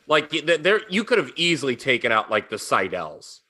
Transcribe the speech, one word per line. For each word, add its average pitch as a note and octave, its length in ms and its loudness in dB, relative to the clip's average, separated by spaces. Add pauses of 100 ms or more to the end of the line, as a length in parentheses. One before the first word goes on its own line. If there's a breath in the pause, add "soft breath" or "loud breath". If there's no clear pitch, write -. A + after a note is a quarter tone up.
Like, D3+ 240 2
th-, D#3 320 0
there, G3 260 2
you G3+ 160 0
could A3+ 140 2
have C3+ 180 -2
easily C#3 400 0
taken B2 340 0
out, A2 200 2
like, G#2+ 180 0
the A2 80 -8
Seidel's. F2+ 920 -4